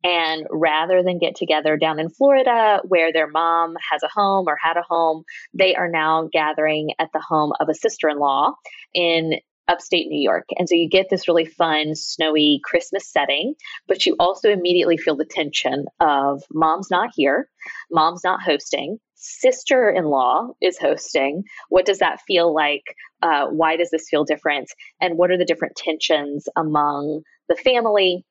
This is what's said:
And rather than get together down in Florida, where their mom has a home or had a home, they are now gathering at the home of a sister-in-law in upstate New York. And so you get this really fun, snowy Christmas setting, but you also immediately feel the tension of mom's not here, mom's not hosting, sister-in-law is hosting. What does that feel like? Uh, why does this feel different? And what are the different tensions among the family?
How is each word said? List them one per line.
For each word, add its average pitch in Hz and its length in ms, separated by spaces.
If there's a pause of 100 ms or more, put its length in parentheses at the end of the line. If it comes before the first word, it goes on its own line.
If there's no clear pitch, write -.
And 160 460
rather 165 520
than 180 160
get 165 160
together 156 440
down 156 200
in 160 120
Florida, 247 760
where 165 280
their 156 160
mom 165 480 (140)
has 151 120
a 151 60
home 196 380
or 151 160
had 165 140
a 175 120
home, 165 360 (300)
they 185 200
are 175 140
now 160 420
gathering 156 680
at 156 160
the 156 120
home 151 320
of 160 120
a - 40
sister-in-law 147 800 (400)
in 165 480 (260)
upstate 175 420
New 147 120
York. 104 240 (140)
And 180 100
so 175 60
you 170 160
get 190 180
this 185 200
really 165 180
fun, 156 480
snowy 151 680
Christmas - 480
setting, 147 440 (340)
but 185 160
you - 160
also 190 300
immediately 180 480
feel 156 180
the 156 80
tension 143 600 (120)
of 139 440 (100)
mom's 160 380
not 190 240
here, 147 340 (420)
mom's 165 320
not 185 200
hosting, 147 560 (160)
sister-in-law 175 1300 (120)
is - 180
hosting. 151 680 (240)
What 180 180
does 196 140
that 175 260
feel 170 260
like? 147 300 (400)
Uh, 147 240
why 160 300
does 170 140
this 160 200
feel 147 140
different? 147 440 (320)
And 170 160
what 180 140
are 180 80
the 175 60
different 165 320
tensions 151 800
among 151 680 (260)
the 170 60
family? 208 760